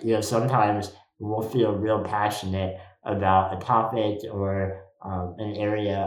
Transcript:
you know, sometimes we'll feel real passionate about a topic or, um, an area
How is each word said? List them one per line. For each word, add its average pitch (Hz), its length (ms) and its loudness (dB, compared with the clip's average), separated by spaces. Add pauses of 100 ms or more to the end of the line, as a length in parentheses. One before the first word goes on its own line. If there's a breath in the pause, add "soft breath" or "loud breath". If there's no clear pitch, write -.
you 113 100 2
know, 107 80 2
sometimes 110 720 2 (280 loud breath)
we'll 107 220 -4
feel 110 340 2
real 104 280 0
passionate 95 760 -2 (260 loud breath)
about 95 520 2
a 90 100 -8
topic 110 540 0 (120)
or, 98 520 -2 (200)
um, 90 360 -6
an 104 160 -6
area 104 500 0